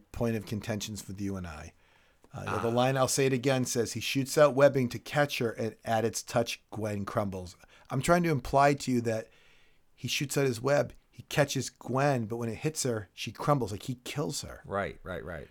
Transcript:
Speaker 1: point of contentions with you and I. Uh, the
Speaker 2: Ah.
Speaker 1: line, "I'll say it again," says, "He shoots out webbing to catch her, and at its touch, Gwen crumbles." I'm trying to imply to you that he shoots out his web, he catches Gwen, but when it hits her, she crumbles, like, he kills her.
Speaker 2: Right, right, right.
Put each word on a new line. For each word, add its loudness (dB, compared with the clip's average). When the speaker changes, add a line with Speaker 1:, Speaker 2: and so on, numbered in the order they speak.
Speaker 1:
point -2
of -6
contentions -6
with -10
you -4
and -8
I. -14
Uh, -6
the 0
Speaker 2:
Ah. 0
Speaker 1:
line, 2
"I'll 2
say 2
it 2
again," 2
says, -2
"He -6
shoots -2
out 8
webbing 6
to -8
catch 0
her, 0
and -4
at 2
its -2
touch, -2
Gwen -4
crumbles." -4
I'm 0
trying 6
to 2
imply 4
to -4
you 4
that -2
he -10
shoots -2
out 4
his -2
web, 2
he -20
catches 0
Gwen, 0
but -6
when -2
it -6
hits -2
her, -2
she -8
crumbles, 0
like, -8
he -4
kills -6
her. -14
Speaker 2:
Right, -4
right, -8
right. -10